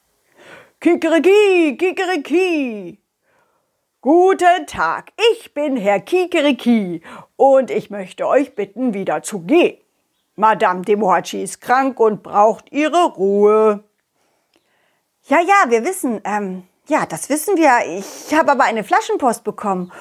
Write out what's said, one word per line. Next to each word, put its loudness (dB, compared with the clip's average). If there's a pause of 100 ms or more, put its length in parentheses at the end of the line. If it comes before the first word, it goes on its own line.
(800)
"Kikeriki, 4
Kikeriki! -2 (1000)
Guten 4
Tag, -6 (180)
ich -6
bin -4
Herr 0
Kikeriki 0 (340)
und 4
ich -6
möchte -10
euch 0
bitten, -6
wieder -6
zu -10
gehen. 0 (560)
Madame 0
de 0
Mohatschi -2
ist -12
krank -2
und 0
braucht 0
ihre 0
Ruhe." 2 (1400)
"Ja, 2
ja, 2
wir 0
wissen, -4
ähm, -6 (240)
ja, -2
das -10
wissen -2
wir. 2
Ich -10
habe 2
aber 2
eine 0
Flaschenpost -2
bekommen -6